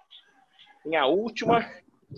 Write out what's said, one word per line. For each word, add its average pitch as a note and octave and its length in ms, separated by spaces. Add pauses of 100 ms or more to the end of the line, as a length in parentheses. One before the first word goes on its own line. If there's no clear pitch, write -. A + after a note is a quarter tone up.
(840)
Em D#3+ 120
a C#3 100
última A3+ 580 (540)